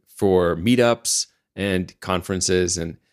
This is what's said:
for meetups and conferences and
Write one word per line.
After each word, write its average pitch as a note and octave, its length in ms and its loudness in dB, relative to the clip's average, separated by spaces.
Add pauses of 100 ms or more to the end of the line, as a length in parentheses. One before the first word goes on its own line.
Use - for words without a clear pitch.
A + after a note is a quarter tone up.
for F2+ 480 2
meetups A#2+ 720 0 (280)
and F#2+ 440 -4
conferences F#2 760 -2
and E2 200 -8 (160)